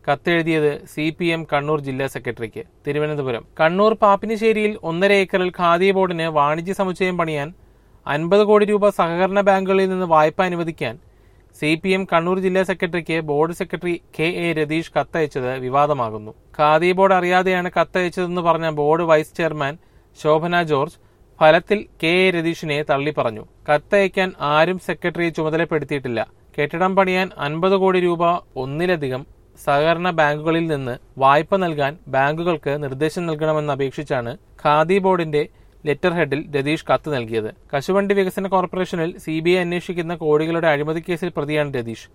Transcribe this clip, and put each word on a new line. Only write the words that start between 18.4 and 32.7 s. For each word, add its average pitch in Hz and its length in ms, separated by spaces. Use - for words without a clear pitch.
പറഞ്ഞ 165 280
ബോർഡ് 151 340
വൈസ് 156 320
ചെയർമാൻ 151 380
ശോഭന 165 460
ജോർജ് 151 340
ഫലത്തിൽ 165 400
കെ 160 180
എ 185 160
രതീഷിനെ 165 520
തള്ളിപ്പറഞ്ഞു. 139 600
കത്തയക്കാൻ 185 680
ആരും 160 320
സെക്രട്ടറിയെ 170 500
ചുമതലപ്പെടുത്തിയിട്ടില്ല. 151 920
കെട്ടിടം 170 420
പണിയാൻ 185 420
അൻപത് 165 380
കോടി 185 240
രൂപ 175 240
ഒന്നിലധികം 143 640
സഹകരണ 165 520
ബാങ്കുകളിൽ 160 560
നിന്ന് 135 260
വായ്പ 139 380
നൽകാൻ 151 380
ബാങ്കുകൾക്ക് 147 720